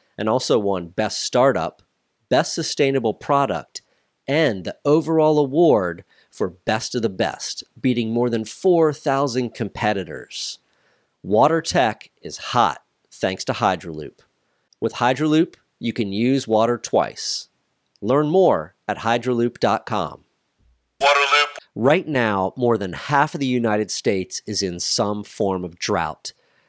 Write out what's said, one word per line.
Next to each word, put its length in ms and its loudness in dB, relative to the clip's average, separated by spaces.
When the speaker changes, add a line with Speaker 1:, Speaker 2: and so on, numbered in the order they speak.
Speaker 1:
and 120 -2
also 280 2
won 300 -2
Best 320 -4
Startup, 640 0
Best 260 2
Sustainable 580 0
Product, 680 -2
and 380 0
the 220 -10
overall 540 2
award 680 2
for 180 -4
Best 460 -4
of 60 -2
the 80 0
Best, 560 -6
beating 320 0
more 180 0
than 160 -2
four 480 2
thousand 600 -2
competitors. 1080 -6
Water 400 4
tech 500 -2
is 160 -14
hot 440 0
thanks 340 -4
to 80 -2
Hydroloop. 640 -4
With 140 -2
Hydroloop, 600 2
you 120 -4
can 220 -4
use 340 0
water 300 2
twice. 720 -4
Learn 300 2
more 440 4
at 120 -4
hydroloop 600 0
dot 260 0
com. 380 -6
Speaker 2:
Waterloop. 460 4
Speaker 1:
Right 320 2
now, 480 0
more 220 2
than 160 -6
half 400 0
of 80 -8
the 40 0
United 460 0
States 560 -2
is 160 -4
in 160 -4
some 460 -2
form 400 -2
of 120 -12
drought. 540 -4